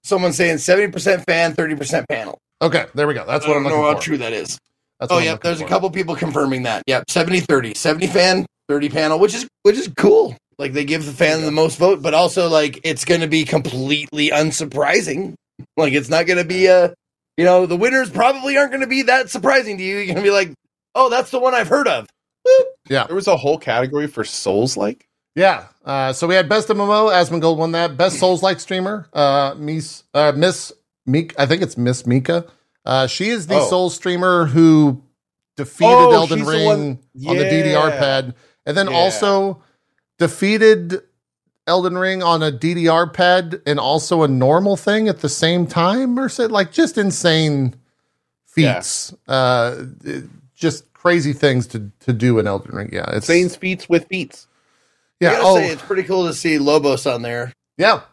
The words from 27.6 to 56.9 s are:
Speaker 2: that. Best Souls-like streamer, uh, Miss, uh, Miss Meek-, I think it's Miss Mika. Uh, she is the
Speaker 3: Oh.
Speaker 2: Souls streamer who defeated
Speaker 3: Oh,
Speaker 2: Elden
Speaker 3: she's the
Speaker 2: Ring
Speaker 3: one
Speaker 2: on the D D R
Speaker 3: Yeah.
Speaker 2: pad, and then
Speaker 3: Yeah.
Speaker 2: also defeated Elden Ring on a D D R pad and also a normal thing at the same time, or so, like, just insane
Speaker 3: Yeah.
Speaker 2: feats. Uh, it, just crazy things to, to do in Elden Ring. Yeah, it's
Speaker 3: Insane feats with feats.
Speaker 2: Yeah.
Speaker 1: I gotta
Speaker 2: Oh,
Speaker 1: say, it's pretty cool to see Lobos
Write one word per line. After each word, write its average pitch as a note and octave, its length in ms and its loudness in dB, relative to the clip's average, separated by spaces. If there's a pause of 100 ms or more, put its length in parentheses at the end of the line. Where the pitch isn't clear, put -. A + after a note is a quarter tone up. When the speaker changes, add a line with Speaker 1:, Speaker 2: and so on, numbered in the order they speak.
Speaker 2:
that. E3 240 -2
Best F#3 240 0
Souls-like F#3 400 0
streamer, F#3+ 520 -6
uh, C#3 460 0
Miss, D3+ 460 -10 (100)
uh, D3 220 4
Miss F3 340 0 (340)
Meek-, D#3 320 -2
I C#3 100 2
think E3 160 0
it's - 140 -6
Miss B2 300 -2
Mika. C3+ 380 0 (420)
Uh, C3 220 0
she G3+ 220 -4
is G3 180 -6
the - 100 0
Speaker 3:
Oh. G3+ 100 2
Speaker 2:
Souls F3+ 280 0
streamer F3+ 500 0
who D3+ 560 4 (540)
defeated G3 380 0
Speaker 3:
Oh, B3 180 8
Speaker 2:
Elden E3 260 2
Speaker 3:
she's C#3+ 80 -2
the - 60 -2
Speaker 2:
Ring - 140 0
Speaker 3:
one D3+ 140 2 (460)
Speaker 2:
on F3 100 0
the F#3 140 0
D D#3+ 140 2
D D3+ 100 0
R D3+ 140 4
Speaker 3:
Yeah. C#3+ 100 -4
Speaker 2:
pad, C3+ 360 -2 (320)
and D3+ 100 -4
then G3 120 0
Speaker 3:
Yeah. E3+ 80 -2
Speaker 2:
also G3 640 0 (580)
defeated F#3+ 840 2 (640)
Elden F3+ 320 0
Ring F#3 240 -2
on E3+ 200 2
a D3+ 100 0
D D#3 220 -2
D E3+ 140 0
R E3 200 4
pad F3+ 580 0
and C#3+ 140 0
also D#3 420 0
a D3 60 2
normal D3+ 480 2
thing G#3+ 320 0
at - 120 -4
the D3 100 -4
same E3+ 360 0
time, A#3+ 540 0
or C4 80 -4
so, A#3+ 180 -4
like, G#3 260 0
just E4 260 0
insane D#3 760 0 (800)
Speaker 3:
Yeah. C3 200 2
Speaker 2:
feats. - 400 -8 (120)
Uh, B2+ 480 0 (300)
it, C#2+ 200 -10 (300)
just D3 380 -4
crazy E3+ 400 0
things B2+ 340 0
to, G#2 240 -12 (100)
to B2+ 120 -2
do A#2 260 2
in G#2 80 0
Elden - 300 -6
Ring. G2+ 160 -8
Yeah, F2+ 160 -6
it's - 200 -6
Speaker 3:
Insane F3 220 4
feats F#3 380 -8
with E3+ 200 0
feats. - 380 -10 (720)
Speaker 2:
Yeah. F3 100 2
Speaker 1:
I - 40 2
gotta - 120 0
Speaker 2:
Oh, F#3+ 100 6
Speaker 1:
say, E3 140 2
it's D3+ 120 -10
pretty F#3+ 220 -4
cool F3+ 220 -2
to D#3+ 80 -4
see D#3 240 -2
Lobos C#3+ 480 2